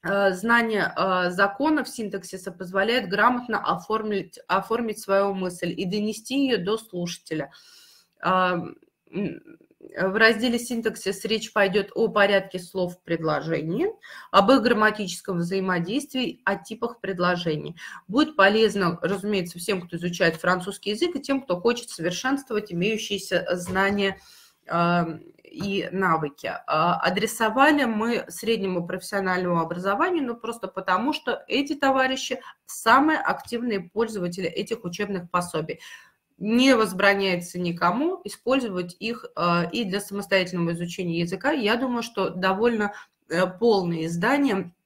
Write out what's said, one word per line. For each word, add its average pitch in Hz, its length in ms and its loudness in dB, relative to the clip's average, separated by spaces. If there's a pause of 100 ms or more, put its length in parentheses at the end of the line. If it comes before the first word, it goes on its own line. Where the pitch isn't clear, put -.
А, 196 280 2
знание, 220 640 2
а, 185 340 2
законов 247 580 2
синтаксиса 190 640 -8
позволяет 196 560 0
грамотно 220 500 2
оформить, 202 880 -4
оформить 214 540 -2
свою 196 340 2
мысль 180 420 -4
и 196 80 -4
донести 214 640 -2
её 214 180 0
до 214 140 -2
слушателя. 175 720 -6 (720)
А, 185 320 2 (560)
м, 190 300 -6 (560)
в 190 200 -2
разделе 226 420 4
"Синтаксис" 220 680 -4
речь 220 260 -2
пойдёт 196 420 2
о 220 140 2
порядке 202 500 2
слов 175 380 -4
в - 60 -20
предложении, 160 840 -2 (420)
об 196 200 6
их 262 120 8
грамматическом 208 760 0
взаимодействии, 190 1040 -2
о 196 120 0
типах - 440 -8
предложений. 175 760 -2 (320)
Будет 302 260 2
полезно, 196 680 4
разумеется, 190 560 -2
всем, 180 240 -4
кто 175 160 -12
изучает 175 380 0
французский 185 540 -2
язык, 339 260 -2
и - 40 -6
тем, 277 220 -2
кто 175 180 -2
хочет 240 300 0
совершенствовать 214 840 -4
имеющиеся 196 800 -2
знания, 190 680 0 (480)
а, 170 400 2 (380)
и 196 480 -6
навыки. 160 580 0 (160)
А, 165 340 2
адресовали 233 840 2
мы 226 440 -2
среднему 190 580 -2
профессиональному 185 760 -2
образованию, 208 640 0
ну, 233 120 -4
просто 226 300 -8
потому, 190 460 0
что - 340 -4
эти 285 280 0
товарищи 262 680 0 (240)
самые 285 540 4
активные 233 600 -2
пользователи 185 680 -4
этих 220 360 -6
учебных 185 460 -4
пособий. 165 500 -4 (580)
Не 240 360 6
возбраняется 190 840 2
никому 185 640 0
использовать 202 760 -2
их, 226 260 -8 (120)
а, 170 340 2
и 226 140 -2
для 196 160 -2
самостоятельного 185 720 0
изучения 175 480 -4
языка. 185 320 -2
Я 240 240 2
думаю, 240 260 -2
что 190 280 -2
довольно, 202 600 0 (360)
э, 180 180 0
полное 180 600 0
издание. 190 680 0 (120)